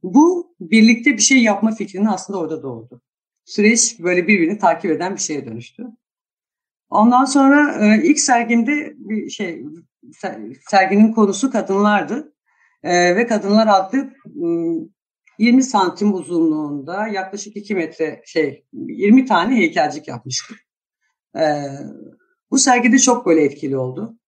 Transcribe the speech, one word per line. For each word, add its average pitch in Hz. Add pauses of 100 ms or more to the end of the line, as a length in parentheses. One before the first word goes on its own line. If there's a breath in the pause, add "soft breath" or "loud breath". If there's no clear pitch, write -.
Bu 302
birlikte 226
bir 208
şey 262
yapma 220
fikrinin 202
aslında 190
orada 156
doğdu. 117 (440)
Süreç 220
böyle 175
birbirini 190
takip 165
eden 175
bir -
şeye 139
dönüştü. 120 (1040)
Ondan 247
sonra, 277
e, 214
ilk 302
sergimde 240
bir 208
şey, 165 (560)
ser-, 196 (140)
serginin 202
konusu 214
kadınlardı. 202 (500)
E, 175
ve 240
Kadınlar 214
adlı, 202 (220)
m, 170 (600)
yirmi 240
santim 202
uzunluğunda, 160
yaklaşık 202
iki 208
metre, 160
şey, 143
yirmi 240
tane 208
heykelcik 156
yapmıştım. - (800)
E, 156 (1040)
bu 262
sergide 247
çok 240
böyle 160
etkili 135
oldu. 135 (100)